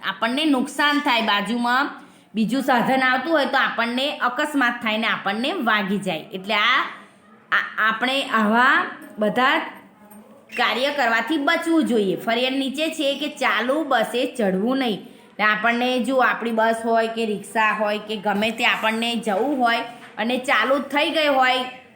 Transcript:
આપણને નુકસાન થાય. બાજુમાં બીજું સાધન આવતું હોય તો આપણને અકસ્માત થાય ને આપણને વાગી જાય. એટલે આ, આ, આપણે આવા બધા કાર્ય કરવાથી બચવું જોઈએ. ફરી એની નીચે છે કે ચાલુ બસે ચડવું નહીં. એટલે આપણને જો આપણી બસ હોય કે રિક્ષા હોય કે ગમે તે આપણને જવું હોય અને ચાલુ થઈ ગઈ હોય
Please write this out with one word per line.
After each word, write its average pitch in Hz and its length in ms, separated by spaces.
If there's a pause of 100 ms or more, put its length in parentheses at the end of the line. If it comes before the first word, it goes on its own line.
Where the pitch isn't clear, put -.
આપણને 240 380
નુકસાન 294 540
થાય. 254 220
બાજુમાં 240 680 (460)
બીજું 220 280
સાધન 262 400
આવતું 254 300
હોય 285 120
તો 262 120
આપણને 240 600
અકસ્માત 269 560 (100)
થાય 220 140
ને 220 100
આપણને 208 460
વાગી 214 440
જાય. 180 220
એટલે 190 340
આ, 233 280 (720)
આ, 208 380
આપણે 254 340
આવા 240 640 (340)
બધા 247 400 (960)
કાર્ય 240 320
કરવાથી 247 480
બચવું 330 460
જોઈએ. 202 320
ફરી 233 260
એની 262 160
નીચે 277 320
છે 277 260
કે 294 120
ચાલુ 247 560
બસે 247 420
ચડવું 220 520
નહીં. 254 160
એટલે - 500
આપણને 233 560
જો 262 180
આપણી 226 340
બસ 226 240 (100)
હોય 226 220
કે 226 180
રિક્ષા 214 460
હોય 214 260
કે 214 180
ગમે 208 360
તે 226 140
આપણને 220 500
જવું 220 420
હોય 233 200 (400)
અને 233 200
ચાલુ 254 420
થઈ 294 300
ગઈ 302 180
હોય 254 380 (300)